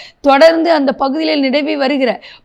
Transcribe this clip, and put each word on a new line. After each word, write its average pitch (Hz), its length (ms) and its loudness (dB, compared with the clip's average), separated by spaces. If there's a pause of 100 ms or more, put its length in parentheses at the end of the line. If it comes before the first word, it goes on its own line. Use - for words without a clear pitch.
(280)
தொடர்ந்து 320 500 4
அந்த 277 120 -2 (140)
பகுதியிலே 311 420 -2
நிலவி 294 380 -2
வருகிற 262 340 -2 (260)